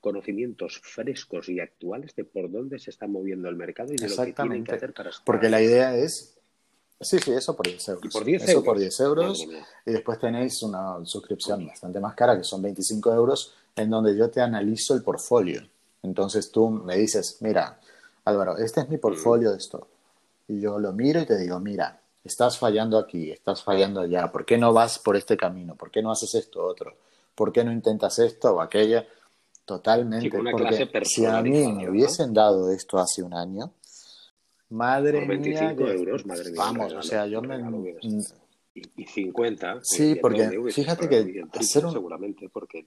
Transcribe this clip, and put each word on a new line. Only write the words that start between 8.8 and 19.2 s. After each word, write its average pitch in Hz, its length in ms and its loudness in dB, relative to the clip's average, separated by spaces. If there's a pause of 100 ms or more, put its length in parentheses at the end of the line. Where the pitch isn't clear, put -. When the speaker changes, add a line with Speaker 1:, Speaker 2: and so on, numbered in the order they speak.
Speaker 2:
diez 92 200 -2
euros. 160 400 2
Speaker 1:
Madre 80 180 -10
mía. - 80 -18 (180)
Speaker 2:
Y 113 80 -2
después 110 260 -2
tenéis 120 440 -2
una 95 420 -6
suscripción 101 540 -6
Speaker 1:
Coño. 82 100 -10
Speaker 2:
bastante 90 320 -10
más 107 140 -6
cara, 120 240 4
que 90 60 -6
son 95 180 -6
veinticinco 101 500 0
euros, 120 420 2 (220)
en 110 140 0
donde 110 260 4
yo 117 140 4
te 127 100 0
analizo 113 540 0
el 127 80 0
portfolio. 92 680 0 (340)
Entonces 98 480 -2
tú 113 200 4
me 90 260 -4
dices, 107 440 0
"Mira, 101 380 0 (460)
Álvaro, 95 320 2
este 113 240 -2
es 135 80 -4
mi 156 60 -2
Speaker 1:
Ujú. - 80 -6
Speaker 2:
portfolio 117 480 4